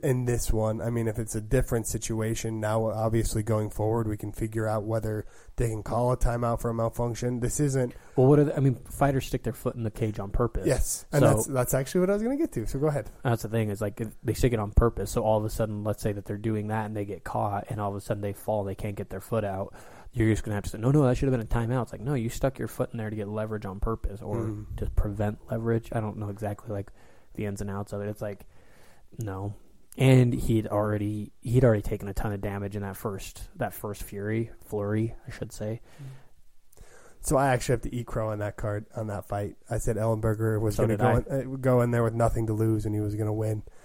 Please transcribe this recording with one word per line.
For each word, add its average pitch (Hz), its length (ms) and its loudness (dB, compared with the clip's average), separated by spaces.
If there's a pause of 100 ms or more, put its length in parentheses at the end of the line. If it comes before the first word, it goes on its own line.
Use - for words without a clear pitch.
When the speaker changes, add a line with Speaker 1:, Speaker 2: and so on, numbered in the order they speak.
Speaker 1:
in 127 180 2
this 117 280 2
one, 110 280 2
I 117 100 -2
mean, 117 160 0
if 107 100 -2
it's 110 160 -4
a 110 80 -2
different 120 460 2
situation, 113 720 -2
now 110 320 2
obviously 110 500 2
going 107 300 0
forward, 110 360 0
we 107 80 0
can 104 160 -8
figure 110 360 -2
out 107 160 0
whether 107 420 -2 (300)
they 120 140 2
can 110 120 -4
call 123 300 0
a 127 60 2
timeout 120 440 2
for 117 80 -2
a 113 60 -2
malfunction. 120 640 -2
This 120 200 -2
isn't 135 360 2 (200)
Speaker 2:
Well, 131 120 8
what 147 100 10
are 147 60 8
the, 147 120 2
I 151 40 0
mean, 135 160 4
fighters 139 500 0
stick - 160 -2
their 113 120 -2
foot - 200 -4
in 120 80 -8
the 113 80 -2
cage 107 300 -2
on 98 100 -6
purpose. - 380 2
Speaker 1:
Yes, - 440 2
and 143 100 4
Speaker 2:
So 120 120 8
Speaker 1:
that's, 110 140 2
that's 127 260 0
actually 139 280 2
what 185 100 2
I - 20 2
was 202 80 0
gonna 254 160 0
get 320 140 0
to, 110 160 -4
so 135 100 -2
go 139 80 0
ahead. 147 240 0 (140)
Speaker 2:
That's 120 180 2
the 107 80 -6
thing, 110 220 0
is, 98 100 -4
like, 104 180 -4
if 110 100 -4 (140)
they 110 120 0
stick 120 180 4
it 110 60 0
on 104 140 -4
purpose, 110 360 4
so 117 140 0
all 110 160 4
of 107 60 0
a 107 40 -2
sudden, 107 340 -2
let's 104 200 -2
say 107 80 0
that 101 140 -6
they're 104 120 -6
doing 107 300 -2
that 107 180 -2
and 107 100 -8
they 104 100 -2
get 98 180 -10
caught, 101 460 -2
and 107 120 -4
all 101 80 0
of 101 60 -4
a 98 60 -6
sudden 101 200 -4
they 101 120 -2
fall, 104 300 -2
they 98 120 -4
can't 104 200 -6
get 98 140 -8
their 95 120 -8
foot 110 220 -2
out, 98 300 -6 (400)
you're 110 160 4
just 107 140 4
gonna 107 100 -4
have 104 120 -2
to - 40 -4
say, - 80 -8
"No, 117 140 4
no, 147 100 6
that 127 160 4
should 135 140 2
have - 20 2
been 117 80 0
a 117 260 0
timeout." 127 140 0
It's 110 120 -6
like, 98 80 -12
no, 139 120 -2
you 117 160 -2
stuck - 300 -2
your 113 80 -4
foot - 240 -4
in 117 80 -6
there 107 100 -4
to 107 60 -6
get 104 120 -6
leverage 107 380 -6
on 98 140 -6
purpose 110 420 -2
or 104 140 -4
Speaker 1:
Mm. 110 420 -6
Speaker 2:
to - 140 -4
prevent 104 480 0 (100)
leverage. 113 440 0
I 117 60 0
don't 107 180 -4
know 104 120 -6
exactly, 104 420 -8
like, 101 200 -6 (420)
the 107 140 -6
ins 101 140 -6
and 101 100 -6
outs 101 200 -6
of 101 100 -6
it. 101 60 -6
It's 107 140 -8
like, 104 240 -10 (720)
no. 101 360 -6 (420)
And 127 360 8
he'd 110 340 2
already, 104 640 -2 (100)
he'd 123 220 4
already 110 180 6
taken 101 280 -4
a 98 40 -6
ton 107 200 -2
of 98 80 -6
damage 101 340 -4
in 104 60 -4
that 101 160 -6
first, - 440 -8 (140)
that 110 180 -4
first 104 300 -8
fury, 113 480 -2 (140)
flurry, 107 500 0 (100)
I 110 60 -12
should - 220 -10
say. 110 260 -6 (1400)
Speaker 1:
So 151 140 0
I 135 140 4
actually 127 240 2
have 117 100 0
to - 120 -6
eat 117 100 -4
crow 110 240 -2
on 104 100 -4
that 104 180 -4
card, 104 280 -4 (100)
on 110 120 -4
that 101 200 -6
fight. 101 280 -4 (140)
I 117 100 0
said 113 180 0
Ellenberger 110 640 2
was 107 140 2
Speaker 2:
So 110 80 4
Speaker 1:
gonna 107 140 4
Speaker 2:
did - 40 -4
Speaker 1:
go 113 60 4
Speaker 2:
I. 120 320 2
Speaker 1:
in, 131 140 -6
uh, 135 40 -6
go 127 240 4
in 120 100 4
there 120 120 2
with 113 100 2
nothing 113 340 2
to 110 60 0
lose, 110 320 2
and 107 100 0
he 107 60 0
was 104 140 -2
gonna 107 180 0
win. 107 300 -2 (220)